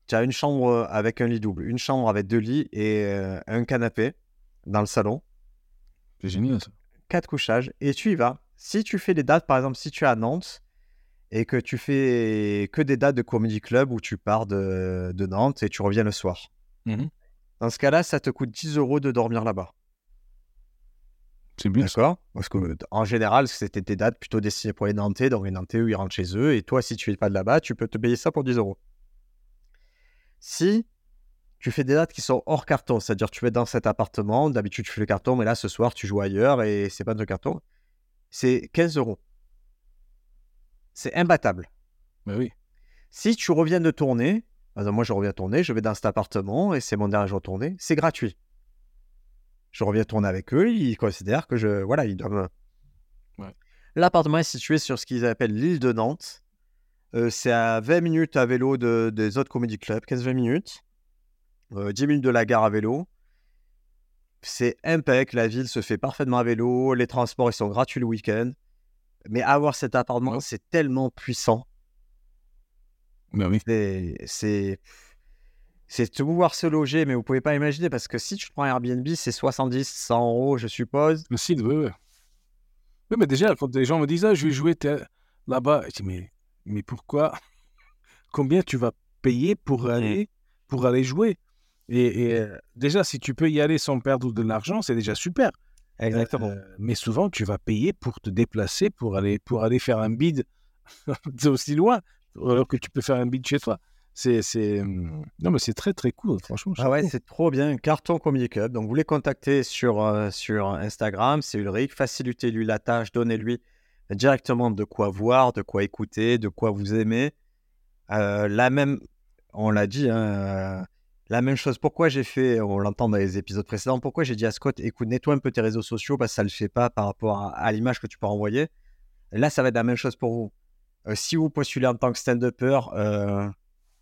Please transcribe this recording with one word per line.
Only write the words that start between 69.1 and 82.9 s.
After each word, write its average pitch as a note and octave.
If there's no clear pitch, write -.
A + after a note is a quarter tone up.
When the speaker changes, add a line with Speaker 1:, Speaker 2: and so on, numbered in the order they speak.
Speaker 1:
Mais A2+
avoir C#3+
cet B2+
appartement, B2
Speaker 2:
Ouais. B2+
Speaker 1:
c'est -
tellement C3
puissant. -
Speaker 2:
Ben F#2+
oui. G#2
Speaker 1:
C'est, G2
c'est, G2+
c'est -
de C#3
pouvoir E3+
se -
loger, D#3
mais C#3
vous A#2+
pouvez C3
pas D3
imaginer, D3
parce B2+
que A#2+
si -
tu -
prends C#3+
Airbnb, B2+
c'est C3
soixante-dix, C3
cent -
euros, A#2+
je A2+
suppose. D3+
Speaker 2:
Le A#2+
site, D3+
oui, A#2+
oui. D3